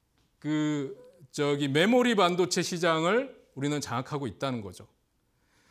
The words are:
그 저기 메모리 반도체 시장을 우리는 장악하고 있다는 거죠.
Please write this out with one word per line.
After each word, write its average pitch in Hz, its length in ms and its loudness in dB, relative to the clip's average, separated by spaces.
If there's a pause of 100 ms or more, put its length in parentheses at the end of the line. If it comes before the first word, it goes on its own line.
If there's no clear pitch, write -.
(400)
그 151 560 -2 (360)
저기 143 360 0
메모리 226 480 4
반도체 180 460 2
시장을 175 760 0 (200)
우리는 143 260 -2
장악하고 131 460 -6
있다는 123 340 -6
거죠. 95 260 -16 (840)